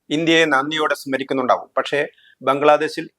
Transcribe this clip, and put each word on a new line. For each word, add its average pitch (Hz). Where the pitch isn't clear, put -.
ഇന്ത്യയെ 165
നന്ദിയോടെ 151
സ്മരിക്കുന്നുണ്ടാവും. 131
പക്ഷേ 143
ബംഗ്ലാദേശിൽ 151